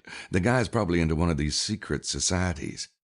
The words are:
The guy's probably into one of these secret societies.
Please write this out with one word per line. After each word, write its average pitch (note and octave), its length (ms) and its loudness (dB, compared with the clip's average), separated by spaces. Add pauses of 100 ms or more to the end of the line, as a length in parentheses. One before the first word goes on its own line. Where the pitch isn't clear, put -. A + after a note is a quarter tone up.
(300)
The F#2+ 100 2
guy's A#2 280 4
probably F2 320 2
into D#2+ 140 4
one E2 140 2
of E2+ 80 2
these D2 180 0
secret - 520 -4
societies. F2+ 840 -2 (200)